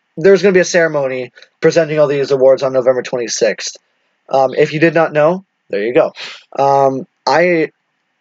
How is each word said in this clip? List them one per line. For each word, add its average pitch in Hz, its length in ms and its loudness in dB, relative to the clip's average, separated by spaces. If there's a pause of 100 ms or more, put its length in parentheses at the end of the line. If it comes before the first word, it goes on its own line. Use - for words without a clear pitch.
(180)
there's 175 240 2
gonna 196 120 2
be 180 60 2
a 170 60 2
ceremony 139 680 -2 (300)
presenting 156 380 0
all 147 80 4
these 139 240 -2
awards 131 320 4
on 131 100 -2
November 127 300 0
twenty-sixth. 113 720 -6 (500)
Um, 131 280 0
if 147 180 0
you 156 60 -6
did 160 140 2
not 156 200 0
know, 160 320 0 (240)
there 101 140 -4
you 120 100 -4
go. 151 180 2 (460)
Um, 135 500 0 (200)
I, 160 440 0 (500)